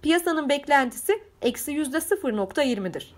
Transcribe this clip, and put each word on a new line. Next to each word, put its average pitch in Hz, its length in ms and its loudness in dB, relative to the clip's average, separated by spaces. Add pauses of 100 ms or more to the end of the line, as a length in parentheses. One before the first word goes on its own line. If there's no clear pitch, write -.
Piyasanın 320 480 2
beklentisi 285 720 2 (180)
eksi 247 300 -2
yüzde 302 300 -2
sıfır 311 340 0
nokta 202 260 -2
yirmidir. 196 560 -2